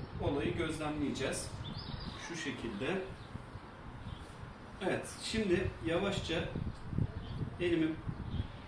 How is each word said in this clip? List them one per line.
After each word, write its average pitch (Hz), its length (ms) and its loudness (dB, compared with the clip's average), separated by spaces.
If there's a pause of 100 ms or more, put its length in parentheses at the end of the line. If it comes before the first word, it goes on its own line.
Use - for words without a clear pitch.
(220)
olayı 156 340 4
gözlemleyeceğiz. 151 920 0 (840)
Şu 165 80 -4
şekilde. 135 640 0 (1800)
Evet, - 240 2 (160)
şimdi 202 480 4 (160)
yavaşça 180 480 4 (1300)
elimi 165 280 6 (800)